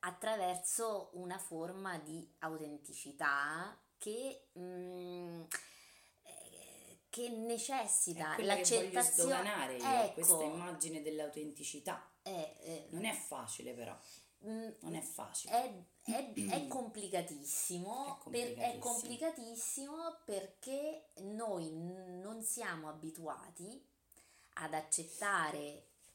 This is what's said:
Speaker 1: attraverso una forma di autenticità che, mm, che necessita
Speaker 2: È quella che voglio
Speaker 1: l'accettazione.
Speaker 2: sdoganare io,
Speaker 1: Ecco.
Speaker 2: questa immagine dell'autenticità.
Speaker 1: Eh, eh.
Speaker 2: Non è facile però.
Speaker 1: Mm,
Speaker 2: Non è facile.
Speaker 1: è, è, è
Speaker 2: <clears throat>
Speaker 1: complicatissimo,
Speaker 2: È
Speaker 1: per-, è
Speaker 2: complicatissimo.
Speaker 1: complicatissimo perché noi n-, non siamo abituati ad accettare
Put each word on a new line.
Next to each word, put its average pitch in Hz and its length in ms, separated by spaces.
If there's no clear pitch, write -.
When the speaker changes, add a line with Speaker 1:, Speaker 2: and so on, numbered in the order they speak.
Speaker 1:
attraverso 190 1120
una 180 240
forma 180 600
di 156 280
autenticità 151 1400
che, 247 500
mm, 180 840
che 240 160
necessita 220 1040
Speaker 2:
È - 40
quella 202 200
che 185 60
voglio 160 120
Speaker 1:
l'accettazione. 180 180
Speaker 2:
sdoganare 143 420
io, 135 260
Speaker 1:
Ecco. 202 120
Speaker 2:
questa 165 300
immagine 160 580
dell'autenticità. 151 1080
Speaker 1:
Eh, 170 380
eh. 156 300
Speaker 2:
Non 175 140
è 220 80
facile 123 600
però. 117 200
Speaker 1:
Mm, 220 240
Speaker 2:
Non 165 140
è 160 80
facile. - 500
Speaker 1:
è, 226 580
è, 240 220
è 269 200
Speaker 2:
<clears throat> 262 40
Speaker 1:
complicatissimo, 196 1500
Speaker 2:
È - 60
Speaker 1:
per-, 240 240
è 240 240
Speaker 2:
complicatissimo. - 20
Speaker 1:
complicatissimo 269 1400
perché 277 840
noi 202 500
n-, 180 520
non 220 200
siamo 180 460
abituati 160 960
ad 156 180
accettare 156 1160